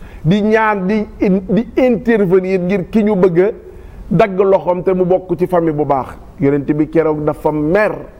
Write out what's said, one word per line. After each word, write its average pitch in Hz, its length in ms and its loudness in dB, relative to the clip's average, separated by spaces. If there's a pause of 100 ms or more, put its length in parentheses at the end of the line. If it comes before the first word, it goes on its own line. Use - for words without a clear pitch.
(220)
di 196 200 2
ñaan 214 440 2
di 214 200 0 (140)
in-, 196 280 2
di 226 180 0 (100)
intervenir 190 840 2
ngir 180 300 -2
ki 220 120 2
ñu 214 140 2
bëgg 180 240 4
a 202 100 2 (580)
dagg 180 300 0
loxoom 180 440 2
te 190 100 0
mu 180 120 2
bokk 180 340 0
ci 175 80 0
famille 165 260 0
bu 147 120 -2
baax. 135 240 -2 (320)
Yonent 143 320 0
bi 151 160 0
keroog 156 360 0
dafa 151 260 -2
mer 165 420 0 (260)